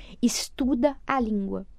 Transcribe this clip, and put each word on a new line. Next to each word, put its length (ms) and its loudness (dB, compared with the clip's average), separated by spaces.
estuda 720 2
a 140 0
língua. 480 -2